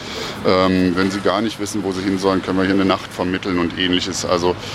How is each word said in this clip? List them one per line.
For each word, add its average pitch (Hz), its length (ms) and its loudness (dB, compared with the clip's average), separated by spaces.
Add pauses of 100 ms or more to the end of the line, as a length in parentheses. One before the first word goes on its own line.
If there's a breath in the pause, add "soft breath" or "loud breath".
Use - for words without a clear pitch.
(480 loud breath)
Ähm, 92 480 4
wenn 95 160 2
sie 101 80 -4
gar 95 220 2
nicht 110 180 -4
wissen, 101 240 -4
wo 95 80 -2
sie 92 120 -4
hin 92 160 0
sollen, 95 220 2
können 92 160 -2
wir 92 80 2
hier 98 100 2
eine 95 100 2
Nacht 92 260 0
vermitteln 92 480 -2
und 87 180 -2
Ähnliches. 90 460 0
Also 87 320 2 (200 loud breath)